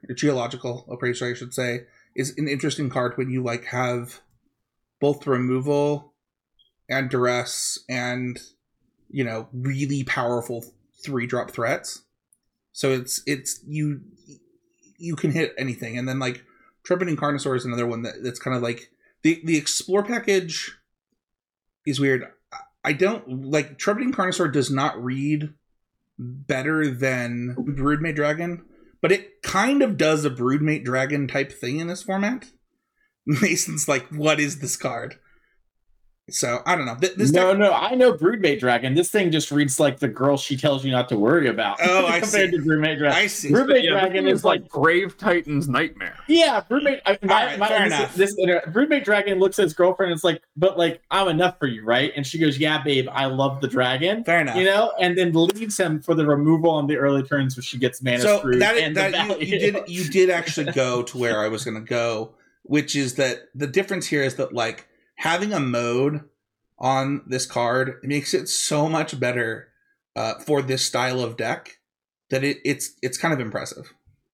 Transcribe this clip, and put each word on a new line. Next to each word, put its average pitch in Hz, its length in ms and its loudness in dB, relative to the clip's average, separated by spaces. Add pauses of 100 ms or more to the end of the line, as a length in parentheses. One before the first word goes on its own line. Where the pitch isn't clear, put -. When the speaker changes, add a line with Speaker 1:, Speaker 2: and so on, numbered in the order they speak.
Speaker 1:
or 127 60 -8
Geological 123 760 -2
Appraiser, 123 420 -4
I 120 40 -6
should 123 180 -14
say, 123 280 -4 (360)
is 135 220 -4
an 151 100 -2
interesting 143 400 -2
card 123 300 -2
when 131 100 -4
you, 127 140 -2
like, 120 240 -4
have 123 560 -6 (760)
both 147 260 0
removal 143 840 0 (800)
and 131 180 -2
Duress 123 720 -2 (100)
and, 123 500 -6 (680)
you 135 160 -4
know, 113 280 -6
really 135 520 -4
powerful 120 600 -4 (380)
three 123 240 -4
drop 123 260 -4
threats. - 500 -6 (680)
So - 180 -2
it's, 127 360 -4
it's, 139 400 -6
you, 147 360 -4 (960)
you 170 180 -8
can 151 140 0
hit 156 260 -2
anything. 123 400 -8
And 123 100 -6
then, 131 120 -4
like, 127 260 -6 (400)
Trumpeting 175 320 0
Carnosaur 143 400 -2
is 123 80 -4
another 120 220 -2
one 117 160 -4
that, - 200 -10
that's 120 160 -8
kind 127 180 -4
of 120 60 -2
like, 120 280 -6 (320)
the, 165 220 2
the 160 120 2
Explore 185 460 0
package 196 720 -2 (1120)
is 135 120 -2
weird. 135 260 2 (280)
I, - 40 -16 (280)
I 151 80 0
don't, 139 540 -2
like, 147 320 -2
Trumpeting 247 340 0
Carnosaur 180 400 0
does 135 180 0
not 135 320 -2
read 147 520 -4 (640)
better 139 720 -2
than 123 680 -2
Broodmate 143 600 -2
Dragon, 165 500 -2 (340)
but 165 100 2
it - 320 -2
kind 254 380 2
of 214 160 2
does 156 300 2
a 139 40 2
Broodmate 135 540 0
Dragon 135 420 -2
type 135 240 -4
thing 135 300 -6
in 170 60 -6
this 180 160 -8
format. 202 480 -4 (400)
<laughs> - 360 -20
Mason's 156 600 0
like, 135 200 0
"What 151 300 0
is 143 200 -2
this 139 180 -6
card?" 120 400 -8 (1120)
So, 123 360 -4
I 175 120 2
don't 139 100 -4
know. 117 80 -8
Th-, 180 220 -2
this 190 160 4
Speaker 2:
No, 185 180 6
Speaker 1:
deck 196 80 4
Speaker 2:
no, 202 140 6
I 196 240 2
know 254 160 8
Broodmate 175 480 2
Dragon. 123 340 2
This 170 160 2
thing 185 220 2
just 156 180 0
reads 143 300 2
like 135 180 4
the 143 80 0
girl 135 300 2
she 135 200 -4
tells 135 280 0
you 135 80 0
not 123 160 0
to 117 80 0
worry 131 320 4
about 104 340 0
Speaker 1:
Oh, 180 240 4
Speaker 2:
<laughs> - 20 2
Speaker 1:
I 170 120 2
Speaker 2:
compared 202 300 2
Speaker 1:
see. 175 60 2
Speaker 2:
to 151 60 -2
Broodmate 156 360 2
Dragon. 147 200 4
Speaker 1:
I 202 80 2
see. 147 240 -4
Speaker 2:
Broodmate 262 320 6
Speaker 3:
Yeah, 165 120 2
this 196 60 2
Speaker 2:
Dragon 185 120 2
Speaker 3:
thing 190 160 0
Speaker 2:
is 180 100 4
Speaker 3:
is 196 60 -6
like 185 160 4
Speaker 2:
like - 100 -20
Speaker 3:
Grave 170 480 2
Titan's 160 500 0
nightmare. 127 480 -2 (120)
Speaker 2:
Yeah, 294 420 4
Broodmate, 277 340 2
I, 202 180 2
my, 196 120 4
Speaker 1:
All 226 120 4
right, 214 120 -4
Speaker 2:
my, 208 100 2
Speaker 1:
fair 214 200 4
Speaker 2:
this, 151 100 0
Speaker 1:
enough. 131 160 -2
Speaker 2:
this 196 240 2
inter-, 180 300 2
Broodmate 277 360 2
Dragon 202 360 2
looks 196 180 4
at 202 60 6
his 156 100 0
girlfriend 180 380 2
and 165 60 -2
it's - 60 -6
like, 165 160 2 (160)
"But, 180 220 2
like, 165 320 0
I'm 190 160 2
enough 175 320 2
for 147 80 -2
you, 113 180 -6
right?" 123 300 2
And 143 100 -4
she 160 140 -8
goes, 147 200 2
"Yeah, 151 220 2
babe, 135 300 0
I 135 160 0
love 135 340 0
the 135 80 -2
dragon." 135 540 0
Speaker 1:
Fair 170 180 2
enough. 135 160 -2
Speaker 2:
You 185 80 2
know, 202 360 4
and 180 180 2
then 175 140 2
leaves 196 480 2
him 156 200 0
for 170 140 0
the 156 120 2
removal 156 440 4
on 151 160 0
the 147 100 0
early 139 280 2
turns, 135 320 0
which 123 100 -10
she 135 100 -8
gets 123 260 -2
mana 123 180 0
Speaker 1:
So 202 180 4
Speaker 2:
screwed 127 240 2
Speaker 1:
that, 226 160 4
Speaker 2:
and 156 180 0
the 196 40 2
Speaker 1:
that 185 400 0
you, 170 60 -2
you 196 120 0
Speaker 2:
value. 208 140 2
Speaker 1:
did, 196 160 -6
you 175 160 -4
did 185 260 4
actually 165 420 -2
go 123 300 0
to 123 160 -8
where 117 220 0
I 107 80 0
was 110 160 -4
gonna 110 160 -6
go, 113 560 -4 (260)
which - 320 0
is 135 220 -2
that 127 360 0
the 135 140 -6
difference 185 400 -2
here 147 160 0
is 131 140 -2
that, - 160 -4
like, 113 340 -4 (300)
having 180 360 -2
a 175 80 0
mode 127 640 0 (560)
on 135 480 -2
this 123 180 -4
card, 127 580 0
it 135 60 -8
makes 143 240 -2
it - 160 0
so 151 400 0
much 151 320 -2
better, 120 480 -2 (480)
uh, 110 220 -4
for 143 240 0
this 131 200 -2
style 127 380 -2
of 113 160 -4
deck - 420 -6 (520)
that 135 120 0
it, 139 220 0
it's, 139 280 -2 (100)
it's 127 160 -4
kind - 160 0
of 131 60 -2
impressive. - 520 -10 (420)